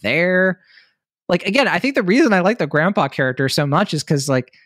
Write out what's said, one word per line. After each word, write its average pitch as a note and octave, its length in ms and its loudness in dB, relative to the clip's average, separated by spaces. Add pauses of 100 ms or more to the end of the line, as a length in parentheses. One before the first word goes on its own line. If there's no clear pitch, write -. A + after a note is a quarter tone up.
there. F#3 560 0 (720)
Like, F3 180 -2
again, A3 220 0
I E3 100 0
think C#4 160 -2
the A#3+ 80 0
reason A3+ 300 2
I F3+ 80 2
like G3+ 160 0
the D#3 100 -2
grandpa D#3 400 0
character C3 400 -2
so D3 180 -2
much E3 280 0
is D3+ 100 -4
'cause, C#3+ 240 -2
like, B2+ 260 -2 (120)